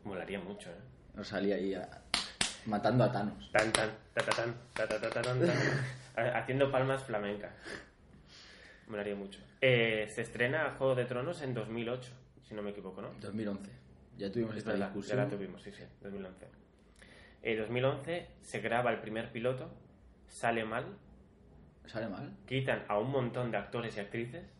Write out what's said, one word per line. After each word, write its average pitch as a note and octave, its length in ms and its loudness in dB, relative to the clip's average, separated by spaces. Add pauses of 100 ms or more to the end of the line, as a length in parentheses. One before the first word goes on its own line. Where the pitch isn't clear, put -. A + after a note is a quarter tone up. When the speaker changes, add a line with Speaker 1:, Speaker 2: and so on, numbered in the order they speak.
Speaker 1:
Molaría F#2+ 360 -4
mucho, F#2 300 -8
¿eh? E2+ 60 -10 (400)
Speaker 2:
Rosalía G2 400 2
ahí F#2+ 180 0
a-, F#2 160 -6 (760)
matando A2 380 6
a G#2 60 6
Thanos. - 400 -2
Speaker 1:
Tan, A2 200 6
tan, A2 180 4 (240)
ta, A2+ 120 2
ta, A2+ 60 4
tan, A#2 220 2 (220)
ta, A2 120 2
ta, G#2+ 140 0
ta, A2+ 80 0
ta, A#2+ 140 0
tan, B2+ 160 2
tan. E3+ 100 6
Speaker 2:
<laughs> C3+ 680 0
Speaker 1:
Ha-, A#2+ 220 2
haciendo C3 300 4
palmas C3+ 340 2
flamencas. G#2 480 -2 (1400)
Molaría G#2 280 -4
mucho. G2 240 -10 (200)
Eh, A2+ 540 6
se A#2+ 80 -4
estrena B2+ 560 2
Juego C3+ 160 4
de B2 120 2
Tronos C#3 360 -2
en C3 140 -2
dos G#2+ 120 -2
mil A2+ 220 -2
ocho, B2+ 220 -6 (320)
si - 100 -14
no G#2+ 80 -6
me G#2 80 -4
equivoco, F#2+ 320 -10
¿no? - 80 -8 (100)
Speaker 2:
Dos G2+ 140 -8
mil G#2+ 140 -2
once. - 240 -4 (460)
Ya G2 140 -4
tuvimos A2+ 220 0
Speaker 1:
Es G#2 60 -4
Speaker 2:
esta G#2+ 120 -2
Speaker 1:
verdad, G2+ 160 2
Speaker 2:
discusión. G2+ 300 -2
Speaker 1:
ya G#2 80 4
la G2+ 40 -2
tuvimos, F#2+ 320 -6
sí, G2+ 120 -14
sí, - 100 -16 (180)
dos G2+ 120 -8
mil G2 120 -8
once. F#2 220 -14 (960)
Eh, A2 140 2
dos A2 120 -2
mil B2 140 2
once D#3+ 460 0 (100)
se - 220 -6
graba A#2 300 4
el A2 100 0
primer A2 280 -4
piloto, B2+ 400 -2 (560)
sale A#2 380 0
mal. A2+ 220 -2 (1000)
Speaker 2:
¿Sale A2+ 220 -6
mal? G#2+ 240 -8 (140)
Speaker 1:
Quitan C3 420 0
a G#2 100 2
un A2+ 140 2
montón A#2+ 400 0
de G#2 60 0
actores A2 400 -4
y - 20 -6
actrices B2+ 460 -6 (140)